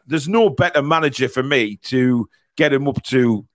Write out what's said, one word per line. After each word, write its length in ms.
there's 220
no 220
better 320
manager 460
for 140
me 420
to 440
get 180
him 140
up 160
to 500